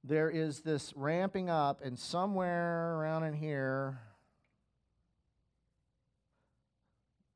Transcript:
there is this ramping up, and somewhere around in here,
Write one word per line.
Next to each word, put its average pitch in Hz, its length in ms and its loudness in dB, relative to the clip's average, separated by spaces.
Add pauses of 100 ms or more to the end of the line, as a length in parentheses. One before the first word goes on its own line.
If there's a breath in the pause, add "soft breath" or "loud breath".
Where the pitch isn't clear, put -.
there 156 280 2
is 160 300 -2
this 156 360 -2
ramping 175 540 0
up, 143 340 2
and 123 140 -6
somewhere 175 960 0
around 160 280 0
in 156 100 -2
here, 135 640 -2 (3250 loud breath)